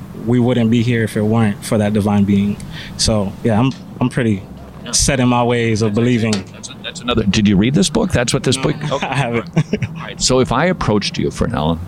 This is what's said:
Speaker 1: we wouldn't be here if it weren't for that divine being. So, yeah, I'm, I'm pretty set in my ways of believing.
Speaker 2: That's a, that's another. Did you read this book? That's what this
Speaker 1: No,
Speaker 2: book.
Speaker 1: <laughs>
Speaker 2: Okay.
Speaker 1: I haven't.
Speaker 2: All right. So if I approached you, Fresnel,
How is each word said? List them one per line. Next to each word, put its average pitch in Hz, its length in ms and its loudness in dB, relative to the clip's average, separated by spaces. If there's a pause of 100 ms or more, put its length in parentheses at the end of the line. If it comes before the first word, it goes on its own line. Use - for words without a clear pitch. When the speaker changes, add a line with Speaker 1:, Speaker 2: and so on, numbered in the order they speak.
(260)
Speaker 1:
we 123 140 2
wouldn't 117 320 2
be 117 120 4
here 117 200 0
if 107 140 -4
it 110 40 2
weren't 107 440 2
for 117 120 0
that 104 140 2
divine 104 320 2
being. 101 320 2 (420)
So, 104 360 0 (100)
yeah, 110 160 2
I'm, 131 120 2 (280)
I'm 127 100 2
pretty 110 320 0 (500)
set 135 280 0
in 123 100 4
my 123 140 4
ways 117 380 2
of 107 120 2
believing. 117 380 2
Speaker 2:
That's - 380 -8
a, - 40 -16 (100)
that's - 180 -12
another. 117 220 0
Did 101 240 2
you 104 80 6
read 113 180 4
this 185 160 2
book? 226 220 0
That's 120 220 0
what 139 100 -2
this 131 140 2
Speaker 1:
No, 135 60 -4
Speaker 2:
book. 151 180 0
Speaker 1:
<laughs> 147 100 -4
Speaker 2:
Okay. 135 160 -2
Speaker 1:
I 131 80 -4
haven't. 131 720 -2
Speaker 2:
All - 60 -12
right. 104 280 -12
So 127 180 2
if 123 120 2
I 131 140 2
approached 113 520 0
you, - 140 -2
Fresnel, 80 560 -2